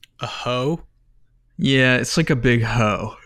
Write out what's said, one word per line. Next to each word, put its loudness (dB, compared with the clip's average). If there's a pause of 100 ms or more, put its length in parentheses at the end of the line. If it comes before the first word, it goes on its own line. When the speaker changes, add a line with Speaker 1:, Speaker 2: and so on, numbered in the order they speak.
(200)
Speaker 1:
A -10
hoe? -6 (760)
Speaker 2:
Yeah, 2
it's -2
like 0
a 2
big 2
hoe. -2 (120)